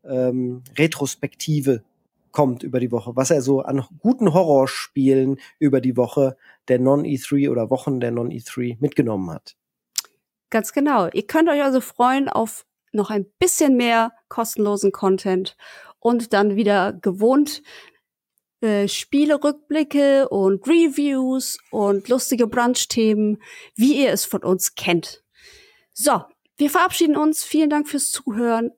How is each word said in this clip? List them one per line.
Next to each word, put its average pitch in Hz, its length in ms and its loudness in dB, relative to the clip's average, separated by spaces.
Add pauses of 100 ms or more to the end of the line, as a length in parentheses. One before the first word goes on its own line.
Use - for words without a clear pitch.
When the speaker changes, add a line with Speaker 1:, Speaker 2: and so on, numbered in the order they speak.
Speaker 1:
ähm, 127 600 -4 (120)
Retrospektive 143 1080 -2 (460)
kommt 131 320 0
über 127 160 -6
die 120 140 -4
Woche, 120 240 -6
was 131 140 -2
er 156 100 4
so 135 220 0
an 135 220 -4 (160)
guten 233 340 2
Horrorspielen 135 1040 2 (180)
über 135 220 2
die 123 160 -2
Woche 131 400 0 (320)
der 127 100 2
Non-E 139 380 0
three 139 320 -2
oder 117 220 -2
Wochen 131 300 -4
der 120 100 -2
Non-E 120 300 -6
three 120 400 -8
mitgenommen 113 500 -2
hat. - 260 -16 (920)
Speaker 2:
Ganz 220 220 -2
genau. 277 400 0
Ihr 214 140 -4
könnt 320 220 2
euch 285 140 0
also 262 180 2
freuen 262 480 0
auf - 380 -4 (260)
noch 208 180 -2
ein 202 160 -2 (120)
bisschen 302 380 2
mehr 233 360 2 (160)
kostenlosen 208 640 -2
Content 190 640 -2 (440)
und 233 340 0
dann 202 200 2
wieder 202 380 2
gewohnt, 220 680 0 (1000)
äh, 208 280 0
Spielerückblicke 294 1400 0
und 196 400 0
Reviews 269 880 0 (120)
und 202 380 0
lustige 240 380 0
Brunch-Themen, 220 960 0 (320)
wie 269 300 4
ihr 214 80 2
es - 140 -2
von - 180 -6
uns 180 300 -2
kennt. - 500 -4 (720)
So, 247 260 0 (380)
wir 285 120 2
verabschieden 339 460 2
uns. 302 260 0
Vielen 302 280 0
Dank 294 180 -2
fürs 285 220 -4
Zuhören 233 680 -2